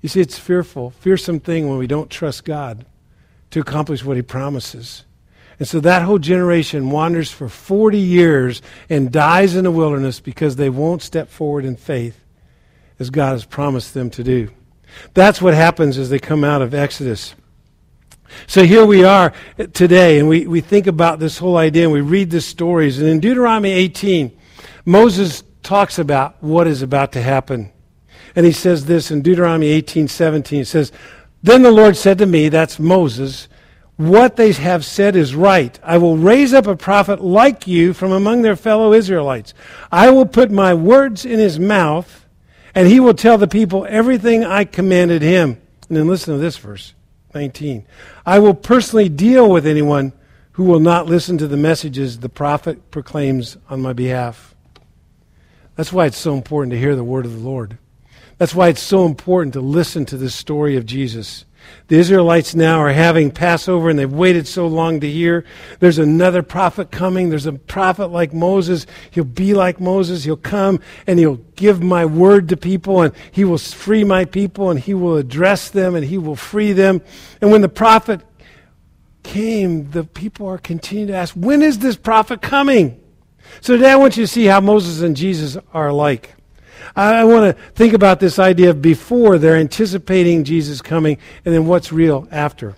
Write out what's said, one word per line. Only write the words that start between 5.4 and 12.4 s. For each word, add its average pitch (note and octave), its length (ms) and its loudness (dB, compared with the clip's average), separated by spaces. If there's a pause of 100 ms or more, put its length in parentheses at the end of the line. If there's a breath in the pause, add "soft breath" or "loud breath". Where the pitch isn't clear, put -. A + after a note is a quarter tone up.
And B2+ 100 -10
so E3 120 -4
that F3 240 2
whole G3 160 0
generation D#3+ 720 -2
wanders D#3+ 400 -4
for B2+ 180 -14
forty G#3 480 -2
years E3 640 2 (260 loud breath)
and C#3 240 -2
dies E3+ 440 2
in F#3 80 -2
the F3+ 80 0
wilderness D3 480 -2
because C3+ 380 -6
they C#3 120 -2
won't D3+ 320 -4
step - 260 -8
forward D3 380 -8
in C3 100 -8
faith A#2+ 460 -10 (760)